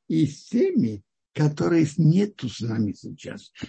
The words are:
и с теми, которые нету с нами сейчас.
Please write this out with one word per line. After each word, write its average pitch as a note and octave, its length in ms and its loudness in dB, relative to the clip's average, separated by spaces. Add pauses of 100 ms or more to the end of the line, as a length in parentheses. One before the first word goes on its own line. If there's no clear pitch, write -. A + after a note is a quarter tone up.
и D#3+ 180 2
с - 200 -6
теми, G#3 580 0 (300)
которые D#3+ 520 2 (120)
нету F3 500 2
с G2+ 140 -10
нами A2 320 -4
сейчас. - 580 -16 (180)